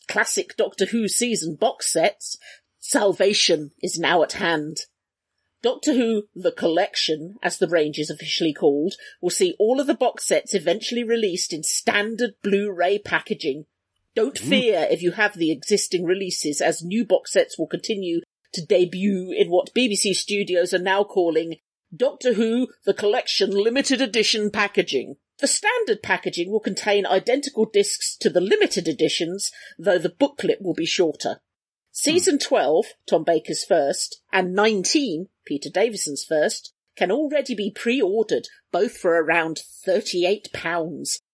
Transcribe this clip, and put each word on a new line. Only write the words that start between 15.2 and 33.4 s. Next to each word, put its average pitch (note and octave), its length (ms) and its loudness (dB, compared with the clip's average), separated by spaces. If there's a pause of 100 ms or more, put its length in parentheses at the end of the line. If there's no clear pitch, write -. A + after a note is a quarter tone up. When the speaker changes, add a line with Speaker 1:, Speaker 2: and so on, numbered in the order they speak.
Speaker 1:
the E3 160 0
existing F3+ 520 0
releases, F3+ 580 -2
as D#3+ 220 0
new F3+ 220 -2
box - 260 2
sets - 260 2
will - 100 -4
continue F3 520 -4 (340)
to E3 120 -8
debut F#3 680 2
in F3+ 180 2
what E3+ 240 0
B B3 140 2
B G3+ 80 0
C F#3+ 180 0
Studios F3+ 600 0
are F#3+ 60 0
now F#3+ 240 2
calling E3 520 -2 (400)
Doctor B3+ 380 0
Who A#3 340 0 (180)
The G3 80 2
Collection G#3 580 0
Limited A#3 500 2
Edition G#3+ 500 0
packaging. F3+ 640 -2 (240)
The C#4 80 2
standard G#4+ 560 0
packaging F3+ 480 -2
will G#3+ 80 0
contain G3+ 460 0
identical A3 600 0
discs - 520 0
to G#3+ 120 2
the F3 120 4
limited G#3 460 2
editions, E3 640 -2 (260)
though F3+ 200 2
the F3 120 0
booklet C4 520 0
will F3+ 120 -4
be D#3+ 120 -4
shorter. - 560 0 (500)
Season D#4+ 480 2
twelve, E3+ 460 2 (220)
Tom E3 160 2
Baker's D#3 400 0